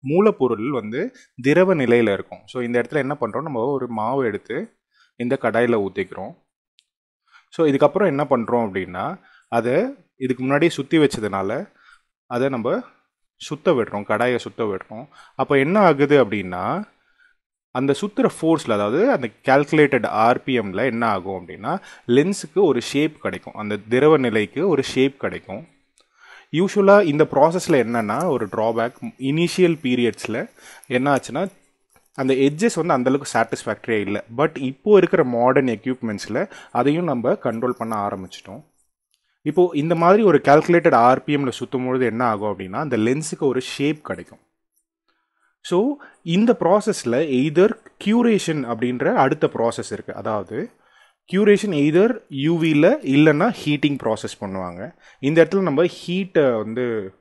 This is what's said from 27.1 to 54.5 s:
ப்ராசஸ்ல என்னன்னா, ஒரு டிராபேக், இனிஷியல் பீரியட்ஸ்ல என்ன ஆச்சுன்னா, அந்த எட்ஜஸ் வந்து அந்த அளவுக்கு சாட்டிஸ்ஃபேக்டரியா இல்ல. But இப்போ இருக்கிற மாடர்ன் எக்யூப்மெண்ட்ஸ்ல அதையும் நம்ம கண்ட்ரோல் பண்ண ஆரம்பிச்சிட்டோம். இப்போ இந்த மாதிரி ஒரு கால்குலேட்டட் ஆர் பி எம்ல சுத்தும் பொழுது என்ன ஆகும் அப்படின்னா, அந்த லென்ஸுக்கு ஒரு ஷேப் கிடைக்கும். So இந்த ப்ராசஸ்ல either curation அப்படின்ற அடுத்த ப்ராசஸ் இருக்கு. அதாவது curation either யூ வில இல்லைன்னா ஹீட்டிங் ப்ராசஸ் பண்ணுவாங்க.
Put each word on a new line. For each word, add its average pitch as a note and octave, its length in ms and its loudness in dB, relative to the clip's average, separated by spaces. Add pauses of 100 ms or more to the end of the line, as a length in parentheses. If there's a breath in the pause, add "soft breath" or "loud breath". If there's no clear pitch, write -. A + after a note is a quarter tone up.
ப்ராசஸ்ல E3 420 2
என்னன்னா, A#2+ 560 0
ஒரு A#2+ 180 -2
டிராபேக், A2+ 480 -2 (240)
இனிஷியல் E3 640 0
பீரியட்ஸ்ல B2 680 -2 (360 loud breath)
என்ன C3 300 0
ஆச்சுன்னா, D3+ 320 -6 (680)
அந்த C3 200 0
எட்ஜஸ் D3 400 0
வந்து E3+ 180 -2
அந்த B2+ 180 0
அளவுக்கு C#3 280 -2
சாட்டிஸ்ஃபேக்டரியா A2+ 600 -2
இல்ல. G2+ 240 -4 (120)
But D#3 220 -2
இப்போ C#3+ 380 2
இருக்கிற F3 280 4
மாடர்ன் B2+ 420 2
எக்யூப்மெண்ட்ஸ்ல A#2 840 -6 (220 loud breath)
அதையும் D3 320 0
நம்ம C3 280 -2
கண்ட்ரோல் B2 380 -4
பண்ண A2 380 -4
ஆரம்பிச்சிட்டோம். F#2+ 540 -12 (800)
இப்போ F3 300 2
இந்த D#3+ 220 0
மாதிரி F3 280 4
ஒரு D#3+ 220 6
கால்குலேட்டட் D#3 500 4
ஆர் B2 300 4
பி D3 120 -2
எம்ல C#3 160 -2 (120)
சுத்தும் B2+ 220 -6
பொழுது B2+ 180 -2
என்ன A#2 200 -2
ஆகும் G#2 340 -2
அப்படின்னா, F#2+ 160 -12
அந்த C3 220 -4
லென்ஸுக்கு C3 420 -2
ஒரு C3 220 -2
ஷேப் D3+ 440 -6
கிடைக்கும். F2+ 340 -14 (1200)
So A#3 340 0 (260 loud breath)
இந்த G3+ 380 2
ப்ராசஸ்ல F3 540 0 (160)
either D#3 400 2 (340)
curation G#3+ 600 2
அப்படின்ற B2 500 -2
அடுத்த D3 380 2
ப்ராசஸ் A#2 400 -4
இருக்கு. - 220 -12
அதாவது G#2+ 560 -6 (600 soft breath)
curation G#3 400 2
either D#3+ 560 2
யூ D#3 320 -2
வில D#3+ 420 4
இல்லைன்னா D3+ 520 4 (100)
ஹீட்டிங் D3 400 0
ப்ராசஸ் A2 360 -4
பண்ணுவாங்க. F#2+ 540 -10 (260 soft breath)